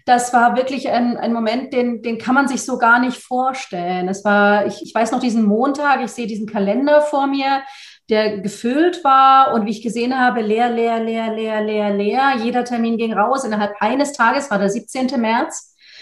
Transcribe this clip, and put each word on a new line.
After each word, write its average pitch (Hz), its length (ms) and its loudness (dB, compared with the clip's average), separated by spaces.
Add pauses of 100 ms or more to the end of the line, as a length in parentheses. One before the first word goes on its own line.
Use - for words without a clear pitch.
Das 240 280 2
war 240 240 4
wirklich 262 320 -2
ein, 240 280 0
ein 226 140 -4
Moment, 233 400 -2
den, 240 300 0
den 226 160 -4
kann 254 160 -2
man 277 140 4
sich 254 160 -4
so 254 160 -6
gar 240 200 4
nicht 247 220 -2
vorstellen. 185 880 -4
Es 196 160 -8
war, 208 400 4
ich, 185 160 -6
ich - 120 -14
weiß 226 180 0
noch 254 80 -2
diesen 226 260 0
Montag, 269 580 0
ich 220 80 -6
sehe 240 140 -8
diesen 208 220 -6
Kalender 247 540 2
vor 294 260 0
mir, 269 340 0 (480)
der 214 300 0
gefüllt 269 640 -2
war 269 500 6
und 214 140 0
wie 233 40 -4
ich - 120 -8
gesehen 240 360 -2
habe, 247 220 2
leer, 220 300 0
leer, 226 280 0
leer, 226 320 -4
leer, 220 300 -4
leer, 214 320 -2
leer. 233 400 0 (100)
Jeder 240 220 -2
Termin 233 320 -2
ging 226 160 -2
raus. 220 320 0
Innerhalb 208 340 -4
eines 254 340 0
Tages 254 360 0
war 202 80 0
der 196 120 2
siebzehnte 254 500 -4
März 240 560 -2 (260)